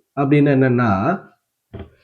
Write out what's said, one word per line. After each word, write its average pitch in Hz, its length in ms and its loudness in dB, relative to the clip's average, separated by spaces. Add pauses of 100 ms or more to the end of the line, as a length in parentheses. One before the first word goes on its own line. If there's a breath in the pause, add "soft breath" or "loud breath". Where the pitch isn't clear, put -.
(160)
அப்படின்னு 143 360 2
என்னன்னா, 123 380 2 (1120)